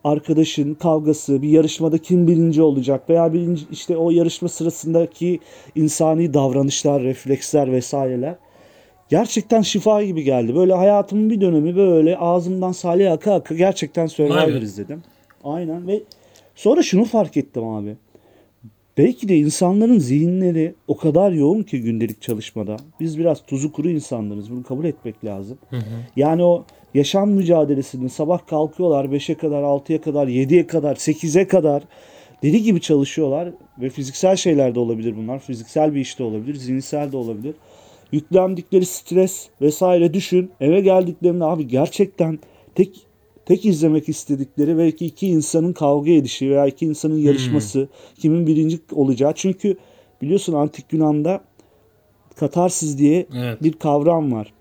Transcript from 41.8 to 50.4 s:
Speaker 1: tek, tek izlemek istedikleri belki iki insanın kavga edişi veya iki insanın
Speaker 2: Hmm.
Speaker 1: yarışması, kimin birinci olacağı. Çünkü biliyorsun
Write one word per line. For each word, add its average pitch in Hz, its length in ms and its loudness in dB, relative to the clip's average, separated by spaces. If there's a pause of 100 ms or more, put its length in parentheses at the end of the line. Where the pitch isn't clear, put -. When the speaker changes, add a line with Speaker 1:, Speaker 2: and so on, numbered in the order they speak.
Speaker 1:
tek, - 320 -2 (380)
tek 180 200 2
izlemek 156 440 2
istedikleri 147 680 -2
belki 165 280 0
iki 190 220 -6
insanın 170 460 0
kavga 147 380 0
edişi 135 380 2
veya 139 180 4
iki 143 180 -4
insanın 156 300 -2
Speaker 2:
Hmm. 151 100 0
Speaker 1:
yarışması, 135 640 0 (320)
kimin 160 280 2
birinci 160 320 2 (120)
olacağı. 135 440 0
Çünkü 190 420 -2 (440)
biliyorsun 170 320 0